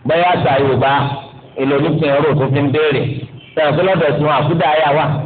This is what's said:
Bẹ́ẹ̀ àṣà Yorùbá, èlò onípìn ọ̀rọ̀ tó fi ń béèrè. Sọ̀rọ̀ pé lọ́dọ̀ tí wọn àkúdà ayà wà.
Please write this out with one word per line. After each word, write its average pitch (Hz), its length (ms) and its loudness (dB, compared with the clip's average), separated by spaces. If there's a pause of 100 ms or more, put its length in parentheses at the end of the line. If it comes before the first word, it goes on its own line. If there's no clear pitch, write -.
Bẹ́ẹ̀ 160 240 0
àṣà 160 300 2
Yorùbá, 135 360 2 (600)
èlò 135 240 -2
onípìn 151 340 0
ọ̀rọ̀ 147 240 2
tó 131 120 0
fi 139 160 0
ń 143 80 0
béèrè. 151 320 0 (480)
Sọ̀rọ̀ 151 220 0
pé 160 100 0
lọ́dọ̀ 175 300 2
tí 147 120 -2
wọn 151 120 2
àkúdà 165 320 0
ayà 151 240 2
wà. 156 120 2 (220)